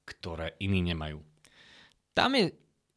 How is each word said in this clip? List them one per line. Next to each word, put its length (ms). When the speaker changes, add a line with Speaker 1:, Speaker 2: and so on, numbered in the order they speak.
Speaker 1:
ktoré 560
iní 220
nemajú? 380
Speaker 2:
Tam 220
je 180